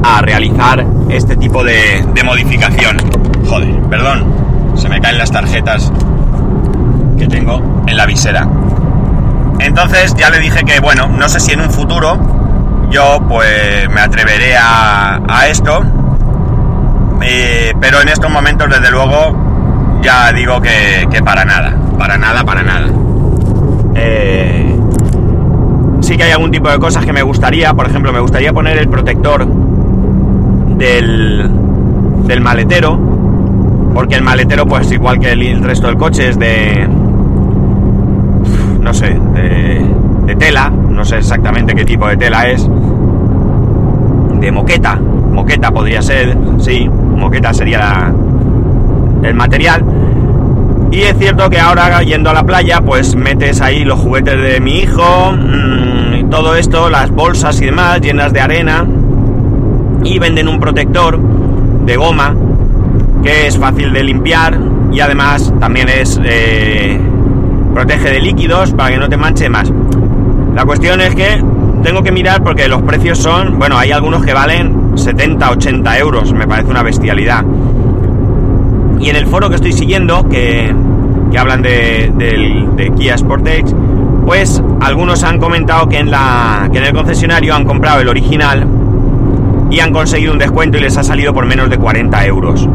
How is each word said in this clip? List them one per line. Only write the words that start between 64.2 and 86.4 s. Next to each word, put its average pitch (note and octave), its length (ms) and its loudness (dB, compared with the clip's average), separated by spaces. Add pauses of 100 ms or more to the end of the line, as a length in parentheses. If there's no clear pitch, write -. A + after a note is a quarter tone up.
y C#3 80 0
además C#3+ 600 0
también B2 300 0
es, B2+ 340 0
eh, A2 760 0 (720)
protege C#3 360 0
de C3+ 100 0
líquidos F3+ 520 0
para C3 200 0
que B2+ 60 0
no C#3 100 -2
te C3+ 100 0
manche D#3 320 0
más. G#2+ 220 0 (840)
La C3 100 0
cuestión F3+ 360 0
es F3+ 140 0
que F#3+ 280 0 (400)
tengo F3 200 0
que F#3 80 0
mirar F#3 320 0
porque D#3 240 0
los - 140 0
precios D#3+ 380 0
son, F3 400 0
bueno, C#3 180 0
hay C3 140 0
algunos D3 340 0
que C#3 80 0
valen D#3+ 640 0
setenta, C#3 560 0
ochenta B2 460 0
euros, B2+ 360 0
me A2 140 0
parece A2 220 0
una B2 140 0
bestialidad. G#2+ 640 0 (1500)
Y C#3+ 100 0
en D3 60 0
el D3 100 0
foro G3 240 0
que - 60 0
estoy - 180 0
siguiendo, F3 560 0
que, A#2 440 0 (580)
que - 60 0
hablan B2+ 240 0
de, A#2 540 0
del, A2 600 0
de - 160 -2
Kia B2+ 260 0
Sportage, - 560 0 (520)
pues F#3 360 0 (180)
algunos C#3 440 -2
han - 160 0
comentado E3 500 0
que D3+ 80 0
en C#3+ 140 0
la, A#2+ 600 0